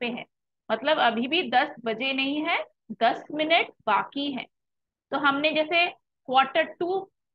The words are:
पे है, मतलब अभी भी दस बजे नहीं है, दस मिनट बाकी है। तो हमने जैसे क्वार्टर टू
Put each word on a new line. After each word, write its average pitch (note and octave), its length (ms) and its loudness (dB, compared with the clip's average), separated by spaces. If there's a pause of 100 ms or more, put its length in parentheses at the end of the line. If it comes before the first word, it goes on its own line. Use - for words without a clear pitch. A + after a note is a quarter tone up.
पे A#3+ 80 -6
है, A#3+ 160 -8 (460)
मतलब C4+ 300 0
अभी A#3 280 2
भी E4 220 0
दस C4 240 2 (100)
बजे A#3 280 -2
नहीं C#4 320 -2
है, F#4 180 -2 (400)
दस - 300 2
मिनट D#4+ 400 2 (140)
बाकी C#4 460 -2
है। - 140 -8 (680)
तो C#4 60 -2
हमने D4 360 2
जैसे E4+ 340 2
क्वार्टर C4+ 840 0
टू F#4 260 -2 (340)